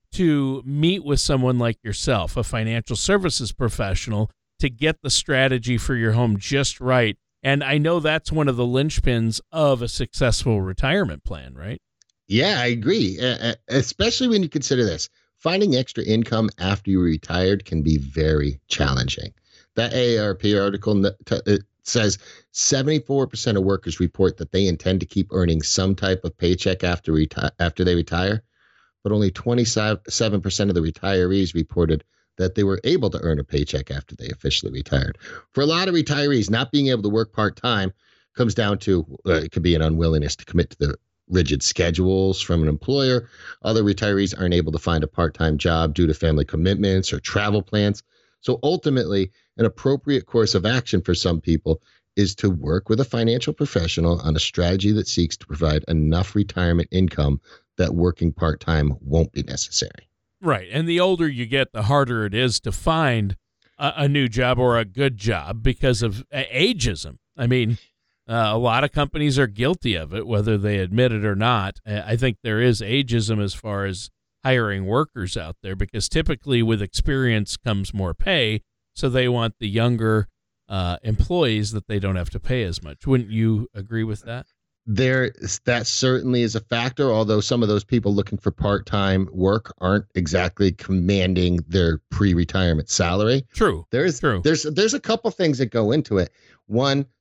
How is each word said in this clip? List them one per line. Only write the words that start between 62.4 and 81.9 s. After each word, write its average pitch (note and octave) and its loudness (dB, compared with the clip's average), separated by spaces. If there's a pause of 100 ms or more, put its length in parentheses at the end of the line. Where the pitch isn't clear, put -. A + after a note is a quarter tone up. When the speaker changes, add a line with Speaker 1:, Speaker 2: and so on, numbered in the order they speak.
Speaker 1:
to G#2 -6
find B2 0 (420)
a, D3 -4
a C#3+ 2
new C#3+ 2
job B2 0
or A#2+ 4
a A2+ -2
good B2 -2
job G2+ -4
because B2+ 2
of A2+ -2
a-, C#3+ 0
ageism. G2 -4 (200)
I B2+ -2
mean, A#2+ 2 (480)
uh, A2+ 0
a A2+ 0
lot A#2+ 0
of - -4
companies D3 0
are C#3 2
guilty A#2 -2
of D#2 -8
it, G2+ -6
whether G#2+ 2
they G#2 0
admit A2 2
it G#2+ -2
or G#2 0
not. G#2 -2
I, G#2 -6
I - 2
think A#2+ 0
there A2 -2
is A#2+ 4
ageism A2+ -2
as G2 -4
far G2+ -6
as G2 -8 (340)
hiring G#2+ 0
workers A2+ -4
out E2+ -10
there, F#2+ -10
because G2+ -4
typically C#3 0
with A2+ 0
experience A#2+ 0
comes G2+ -4
more F#2+ -4
pay. A#2 0 (340)
So C3 -2
they B2+ 2
want A#2 -2
the A2 -4
younger, A2 2 (400)
uh, F2+ -4
employees A2 0
that G#2+ -8
they G#2 -2